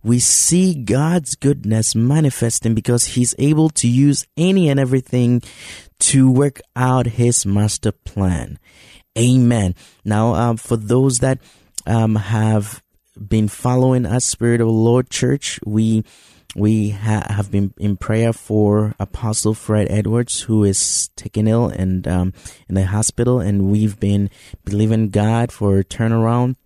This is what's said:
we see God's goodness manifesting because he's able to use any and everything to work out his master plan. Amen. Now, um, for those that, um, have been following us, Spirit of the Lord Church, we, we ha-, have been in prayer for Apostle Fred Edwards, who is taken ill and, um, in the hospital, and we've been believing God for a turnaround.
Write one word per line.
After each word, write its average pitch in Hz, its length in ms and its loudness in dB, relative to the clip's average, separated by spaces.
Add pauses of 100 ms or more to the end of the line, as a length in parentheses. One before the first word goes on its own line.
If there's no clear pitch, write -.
we 120 160 2
see 180 560 2
God's 151 580 -2
goodness 110 640 -2
manifesting 120 800 0
because 120 300 0
he's - 340 -2
able 156 320 2
to - 160 -2
use 135 400 2 (100)
any 180 320 2
and 139 100 2
everything 123 600 0 (600)
to 131 280 4
work 131 320 2 (140)
out 127 320 0
his 120 400 0
master 104 440 0
plan. - 680 -4 (580)
Amen. 120 560 2 (320)
Now, 107 300 0
um, 117 220 0
for 117 200 -4
those 123 420 0
that, 131 200 0 (480)
um, 110 280 2
have 107 680 -2 (340)
been 107 300 0
following 127 580 0
us, 120 180 -2
Spirit 117 380 0
of 113 60 2
the 113 60 2
Lord 117 360 2
Church, - 560 -4
we, 110 380 0 (520)
we 104 360 0
ha-, 107 360 -2
have 101 220 -4
been 101 300 -2
in 104 180 -2
prayer 113 360 -2
for 107 680 0
Apostle 107 560 -4
Fred 107 340 -2
Edwards, 107 520 -2
who 110 220 0
is - 520 -2
taken 107 320 -4
ill 113 220 2
and, 92 380 -4
um, 90 260 -2 (360)
in 92 60 -4
the 95 100 2
hospital, 117 540 -2
and 98 320 0
we've 107 280 0
been 101 300 0 (340)
believing 107 460 0
God 113 420 0
for 98 280 0
a 95 40 0
turnaround. 113 720 0 (100)